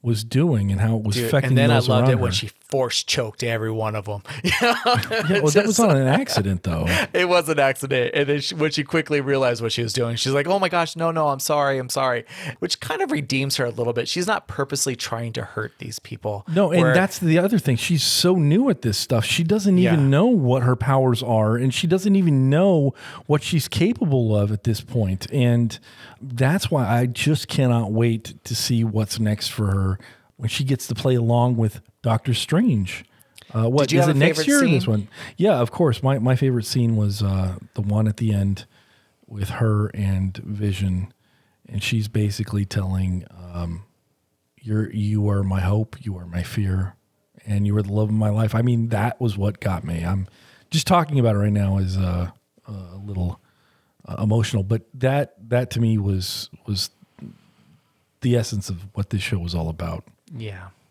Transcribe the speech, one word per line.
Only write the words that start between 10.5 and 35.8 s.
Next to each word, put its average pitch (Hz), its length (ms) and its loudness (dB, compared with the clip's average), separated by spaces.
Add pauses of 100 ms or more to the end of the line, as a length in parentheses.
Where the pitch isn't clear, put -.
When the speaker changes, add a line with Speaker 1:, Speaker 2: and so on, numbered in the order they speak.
Speaker 2:
my 190 100 0
gosh, 170 260 -2
no, 165 140 -2
no, 160 200 0
I'm 135 100 -2
sorry, 139 400 0
I'm 123 100 -6
sorry," 127 340 -2 (360)
which - 220 -4
kind - 200 -4
of 359 100 -2
redeems 135 440 -2
her 135 100 -2
a 120 60 -4
little 117 220 -2
bit. 120 140 -4
She's 175 200 -4
not 214 200 -4
purposely 135 480 -4
trying 117 380 -6
to 117 100 -4
hurt - 360 -10
these 110 180 -12
people. - 560 -10
Speaker 1:
No, 180 180 2
and 175 100 4
Speaker 2:
Where 127 120 4
Speaker 1:
that's 185 240 2
the 165 220 2
other 202 180 2
thing. 139 200 0
She's 156 260 0
so - 320 2
new 180 340 4
at 185 140 -2
this 107 160 0
stuff. 113 260 0
She - 180 0
doesn't 190 360 2
even 170 220 4
Speaker 2:
Yeah. 135 60 4
Speaker 1:
know 143 200 4
what 135 360 2
her 123 120 4
powers 127 480 2
are, 110 320 2
and 127 180 0
she - 140 -2
doesn't 190 280 2
even 147 340 4
know 156 440 4 (320)
what 147 160 0
she's - 260 -2
capable 139 680 2
of 104 140 2
at 107 140 -4
this 113 160 0
point. 95 500 -2
And 120 480 2 (420)
that's 131 480 -2
why 135 180 0
I 120 180 2
just 143 420 -2
cannot 117 440 0
wait 113 520 -2
to 117 120 -8
see 117 280 0
what's 110 360 -2
next 107 300 0
for 107 180 -2
her 95 320 0 (380)
when 113 120 -4
she - 160 -4
gets 131 220 -2
to 120 80 -4
play 131 200 0
along 120 400 2
with 113 240 0 (220)
Doctor 117 320 0
Strange. 151 720 0 (480)
Uh, 113 160 2
what, 139 180 2
Speaker 2:
Did 147 60 -2
you - 60 4
Speaker 1:
is 139 80 6
Speaker 2:
have 151 80 4
Speaker 1:
it - 20 2
Speaker 2:
a - 20 2
Speaker 1:
next 156 200 4
Speaker 2:
favorite 160 140 0
Speaker 1:
year 285 120 6
or - 20 2
this 139 160 4
Speaker 2:
scene? - 80 0
Speaker 1:
one? 104 160 0 (300)
Yeah, 175 240 4
of 117 100 0
course. 147 320 0